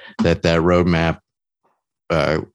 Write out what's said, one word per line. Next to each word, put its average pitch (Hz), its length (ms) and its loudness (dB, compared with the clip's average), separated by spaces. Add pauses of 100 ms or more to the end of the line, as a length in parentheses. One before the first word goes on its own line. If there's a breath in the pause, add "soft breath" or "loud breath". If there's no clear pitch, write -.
(240 loud breath)
that 82 180 0
that 82 200 2
roadmap, 85 580 0 (880)
uh, 78 320 0 (140)